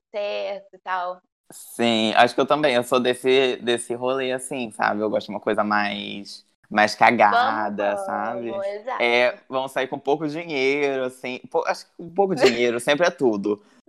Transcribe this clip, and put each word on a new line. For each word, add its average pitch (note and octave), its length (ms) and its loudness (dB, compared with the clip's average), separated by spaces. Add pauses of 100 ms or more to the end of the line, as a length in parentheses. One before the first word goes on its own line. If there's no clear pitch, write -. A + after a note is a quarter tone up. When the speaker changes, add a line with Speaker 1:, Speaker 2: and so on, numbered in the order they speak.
(140)
Speaker 1:
certo G3+ 600 -6
e F#3 60 -20
tal. F#3 400 -6 (320)
Speaker 2:
Sim, A2+ 640 0
acho A#2+ 180 4
que - 80 0
eu C3 60 4
também. D3+ 260 2
Eu A#2+ 100 2
sou B2+ 160 2
desse, B2+ 580 2
desse A#2 360 -2
rolê, B2+ 380 -2
assim, B2+ 400 -6
sabe? G#2+ 300 -2
Eu G#2+ 100 0
gosto G#2+ 160 -2
de G#2+ 40 -10
uma G#2 80 -6
coisa G#2+ 240 0
mais, G#2 800 -4 (240)
mais G#2+ 280 2
cagada, G#2+ 960 4
Speaker 1:
Vamos, G2+ 160 -4
Speaker 2:
sabe? A2+ 420 -6
Speaker 1:
vamos, G3 160 -6
exato. G#3+ 380 -4
Speaker 2:
É, A#2+ 340 2 (100)
vamos C3 240 -4
sair C3 160 -4
com C#3+ 120 -8
pouco D3+ 280 0
dinheiro, C#3+ 760 0
assim. B2+ 360 -8 (120)
Pou-, E3 160 0
acho - 180 -4
que - 120 -20
com E3+ 120 -14
pouco F#3+ 240 0
dinheiro B2 460 0
sempre D3 260 0
é F#3 60 2
tudo. G#2 500 0 (280)